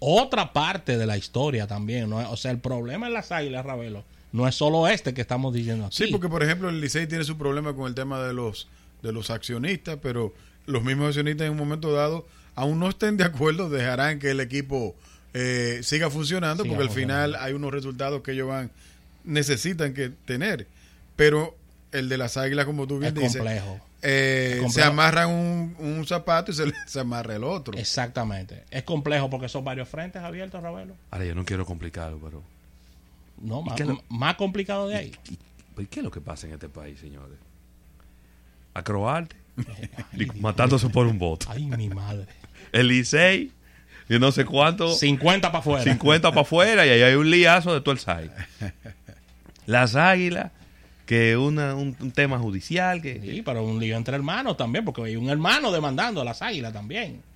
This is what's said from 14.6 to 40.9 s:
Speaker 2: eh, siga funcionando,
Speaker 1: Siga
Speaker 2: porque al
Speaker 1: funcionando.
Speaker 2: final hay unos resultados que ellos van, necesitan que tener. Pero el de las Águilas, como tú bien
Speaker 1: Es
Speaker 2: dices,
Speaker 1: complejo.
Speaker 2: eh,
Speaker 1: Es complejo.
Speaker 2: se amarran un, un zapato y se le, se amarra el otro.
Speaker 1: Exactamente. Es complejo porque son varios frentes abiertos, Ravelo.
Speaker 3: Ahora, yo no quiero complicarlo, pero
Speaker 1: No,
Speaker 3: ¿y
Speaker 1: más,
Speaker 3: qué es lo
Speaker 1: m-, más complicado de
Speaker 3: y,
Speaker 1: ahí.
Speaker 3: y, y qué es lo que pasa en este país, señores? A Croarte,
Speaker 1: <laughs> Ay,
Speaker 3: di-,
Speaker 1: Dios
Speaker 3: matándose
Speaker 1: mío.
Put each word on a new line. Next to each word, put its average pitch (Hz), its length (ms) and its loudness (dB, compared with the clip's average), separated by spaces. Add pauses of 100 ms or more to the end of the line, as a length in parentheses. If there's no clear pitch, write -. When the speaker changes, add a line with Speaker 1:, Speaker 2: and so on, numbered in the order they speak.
Speaker 2:
eh, 123 500 -2
siga 156 260 0
funcionando, 160 540 -2
Speaker 1:
Siga 117 100 -2
Speaker 2:
porque 143 140 0
al - 20 -2
Speaker 1:
funcionando. 135 440 0
Speaker 2:
final 127 100 -6
hay 135 80 -4
unos 143 200 -4
resultados 135 500 -6
que 135 100 -8
ellos 131 160 -4
van, 131 220 -6 (540)
necesitan 147 680 0
que 135 140 -4
tener. 131 580 -6 (480)
Pero 151 420 4 (360)
el 131 160 -2
de 131 100 0
las 123 180 -4
Águilas, 135 300 0
como 143 220 -4
tú 143 100 -2
bien 151 180 -2
Speaker 1:
Es 147 60 2
Speaker 2:
dices, 123 140 2
Speaker 1:
complejo. 107 440 -4 (200)
Speaker 2:
eh, 135 540 2
Speaker 1:
Es 123 80 0
complejo. 123 100 2
Speaker 2:
se 151 100 4
amarran 160 460 4
un, 170 500 -2
un 156 280 -4
zapato 170 440 0
y 180 40 -4
se 151 120 0
le, 143 60 0 (140)
se - 140 -8
amarra 120 360 -6
el 110 80 -6
otro. 139 340 -6
Speaker 1:
Exactamente. 110 920 -6
Es 131 140 -6
complejo 147 440 0
porque 127 220 -6
son 135 140 -8
varios 131 260 -8
frentes 180 320 -12
abiertos, 180 400 -12
Ravelo. 185 320 -12 (160)
Speaker 3:
Ahora, 95 160 -6
yo 85 80 -6
no 90 100 -6
quiero 92 220 -4
complicarlo, 82 520 -10
pero 76 240 -16 (1000)
Speaker 1:
No, 110 200 -6
Speaker 3:
¿y 165 40 -10
Speaker 1:
más, 143 120 -8
Speaker 3:
qué 147 60 -2
es 147 60 -2
lo 131 60 -2
Speaker 1:
m-, - 140 -10
más 131 280 -2
complicado 202 520 -4
de 202 60 -6
Speaker 3:
y, 208 40 -4
Speaker 1:
ahí. - 140 -10 (640)
Speaker 3:
y, 101 40 -10
y 101 40 -8
qué - 140 -12
es 285 40 -6
lo - 60 -6
que - 100 -12
pasa 76 260 -12
en 78 80 -14
este 76 140 -14
país, 73 300 -16
señores? 71 380 -18 (1400)
A 90 80 -8
Croarte, 117 540 -4 (100)
Speaker 1:
<laughs> - 100 -18
Ay, 113 340 -10 (220)
Speaker 3:
di-, 107 120 -4
Speaker 1:
Dios 113 120 -8
Speaker 3:
matándose 120 500 2
Speaker 1:
mío. 113 80 0